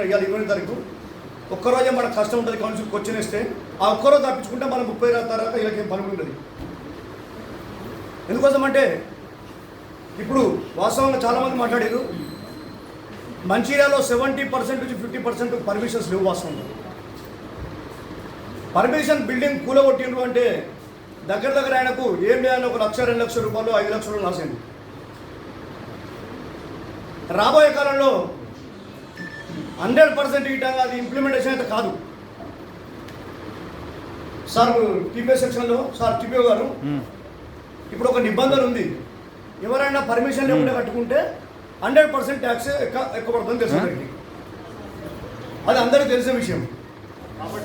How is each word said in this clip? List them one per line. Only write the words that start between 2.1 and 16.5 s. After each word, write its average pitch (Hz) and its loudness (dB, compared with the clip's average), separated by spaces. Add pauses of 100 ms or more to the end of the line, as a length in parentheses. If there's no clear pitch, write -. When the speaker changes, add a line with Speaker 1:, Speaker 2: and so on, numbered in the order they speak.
Speaker 1:
కష్టం 233 2
ఉంటుంది 226 0
కౌన్సిల్ 220 -4
క్వశ్చన్ 214 -2
వేస్తే, 208 -2 (420)
ఆ 202 6
ఒక్కరోజు 277 8
తప్పించుకుంటే 254 -2
మనం 240 0
ముప్పై 240 4
తర్వాత 226 0
వీళ్ళకి 214 0
ఏం 180 -4
పని 196 -2
ఉండదు. 175 -6 (2000)
ఎందుకోసం 269 6
అంటే, 269 4 (1400)
ఇప్పుడు 262 4 (320)
వాస్తవంగా 262 2
చాలామంది 254 2
మాట్లాడారు, 233 0 (1200)
మంచిర్యాలలో 277 6 (100)
సెవెంటీ 269 2 (100)
పర్సెంట్ 240 -2
నుంచి 254 -4
ఫిఫ్టీ 240 -6
పర్సెంట్ 233 -2 (140)
పర్మిషన్స్ 214 -2
లేవు 190 2
వాస్తవంగా. 160 -2 (2000)